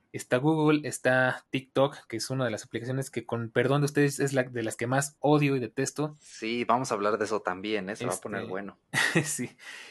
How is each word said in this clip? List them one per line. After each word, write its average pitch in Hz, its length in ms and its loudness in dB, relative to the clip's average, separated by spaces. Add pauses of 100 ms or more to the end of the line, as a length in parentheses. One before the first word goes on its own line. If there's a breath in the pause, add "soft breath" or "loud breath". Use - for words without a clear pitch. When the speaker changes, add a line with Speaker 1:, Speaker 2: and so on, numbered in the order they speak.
(120)
Speaker 1:
Está - 240 0
Google, 151 500 4
está 127 600 2
TikTok, 135 580 0
que 113 120 -8
es - 100 -6
una 131 160 -2
de 117 60 0
las 107 140 -6
aplicaciones 127 460 -6
que, - 140 -6
con 117 240 -4
perdón 127 320 2
de 147 60 2
ustedes, 143 340 2
es 135 140 0
la 131 80 2
de 123 200 -4
las 107 140 -4
que 117 100 -4
más 135 340 0
odio 147 360 4
y - 20 0
detesto. 135 640 -4
Speaker 2:
Sí, 117 440 -4
vamos 123 260 0
a 120 40 0
hablar 104 220 0
de 104 80 0
eso 104 160 0
también, 95 480 -2
¿eh? 107 80 -6
Se - 80 -8
va 90 80 -2
a 92 80 -4
poner 98 220 -6
Speaker 1:
Este, 107 80 -8
Speaker 2:
bueno. 98 260 -8 (160)
Speaker 1:
<laughs> - 320 2
sí. - 320 -6 (340 loud breath)